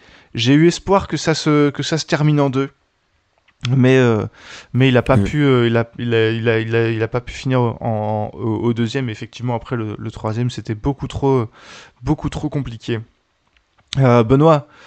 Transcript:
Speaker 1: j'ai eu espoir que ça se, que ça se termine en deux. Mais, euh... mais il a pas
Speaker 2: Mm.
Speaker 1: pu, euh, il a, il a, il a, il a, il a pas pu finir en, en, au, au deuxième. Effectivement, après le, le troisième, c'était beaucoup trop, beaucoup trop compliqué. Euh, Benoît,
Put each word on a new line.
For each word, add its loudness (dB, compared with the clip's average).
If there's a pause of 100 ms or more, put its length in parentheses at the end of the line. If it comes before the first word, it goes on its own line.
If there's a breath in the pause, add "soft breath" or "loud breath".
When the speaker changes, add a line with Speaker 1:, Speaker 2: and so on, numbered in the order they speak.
(340 soft breath)
Speaker 1:
j'ai 2
eu 6
espoir 0
que -6
ça 0
se, 2
que -8
ça -4
se -8
termine 2
en 2
deux. -4 (1000)
Mais, 4
euh... 2 (480 loud breath)
mais 4
il 4
a 2
pas 2
Speaker 2:
Mm. 4
Speaker 1:
pu, -2
euh, 4
il 0
a, -2 (120)
il -4
a, 2
il -2
a, 2
il -4
a, 0
il -2
a -2
pas -4
pu -16
finir -2
en, -2
en, -4
au, -4
au 0
deuxième. -4
Effectivement, -8
après -8
le, -6
le -10
troisième, -4
c'était -8
beaucoup -6
trop, 0 (560 loud breath)
beaucoup -4
trop -8
compliqué. -8 (1000)
Euh, 6
Benoît, 4 (200 loud breath)